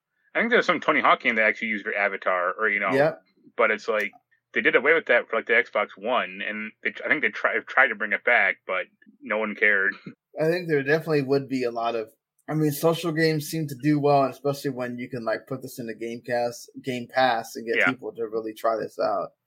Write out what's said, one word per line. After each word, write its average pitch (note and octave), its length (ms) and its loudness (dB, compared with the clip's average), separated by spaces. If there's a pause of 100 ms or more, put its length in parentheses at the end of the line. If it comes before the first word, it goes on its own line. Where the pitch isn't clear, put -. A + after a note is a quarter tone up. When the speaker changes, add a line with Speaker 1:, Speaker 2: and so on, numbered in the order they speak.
(360)
Speaker 1:
I D#3 40 0
think A3+ 120 0
there's A3 160 4
some E3 120 2
Tony D3 220 2
Hawk D#3 200 4
game A#2+ 140 0
that A2 100 4
actually A2 240 0
used G#2 140 -4
your G#2+ 140 -6
avatar, F#2+ 600 0
or, G#2+ 120 0
you G2+ 100 0
know, G2 140 0
Speaker 2:
Yep. D3 280 2 (360)
Speaker 1:
but A2 140 4
it's G#2 180 -4
like, G#2+ 220 -2 (420)
they A2+ 80 -2
did D#3 140 4
away C#3+ 180 4
with D#3+ 140 2
that A#2+ 220 4
for, A2+ 80 -2
like, G#2 100 -4
the A#2 60 2
Xbox A2 340 2 (100)
One, G2 480 -2
and G#2+ 260 -8 (120)
they, G#2+ 100 -4 (100)
I A#2+ 60 -2
think C3+ 140 0
they A2 60 0
try, - 280 -2 (100)
tried C3+ 200 4
to A2+ 80 -4
bring G#2 180 -6
it F#2+ 100 -2
back, G#2+ 340 2 (100)
but F#2 180 -4 (360)
no G#2+ 160 -4
one G#2+ 180 -2
cared. G2 380 2 (220)
<laughs> - 260 -12
Speaker 2:
I D#3 40 0
think E3+ 240 -2
there C#3+ 140 2
definitely D#3 400 2
would C3+ 260 0
be B2+ 140 -2
a A#2+ 80 -2
lot A#2 240 -2
of, A2 140 -6 (400)
I D3+ 40 -4
mean, D#3 180 2
social E3 420 0
games D#3 340 0
seem D#3+ 200 -4
to C3+ 140 -10
do D3 180 2
well, C#3+ 240 4
and B2+ 100 0
especially C#3 380 -4
when B2 260 -8
you A#2+ 120 -10
can, A#2+ 140 -8
like, A2 240 -4
put C3 140 -8
this C3+ 180 -14
into A2+ 140 -8
Gamecast, A#2 720 -6 (160)
Game B2 300 -6
Pass B2 420 0
and A#2 100 -10
get A2 120 0
Speaker 1:
Yeah. G2+ 140 4
Speaker 2:
people G#2+ 220 -8
to A2+ 140 -6
really A2 260 -6
try A2+ 240 0
this G#2+ 220 -8
out. G2+ 320 -2 (160)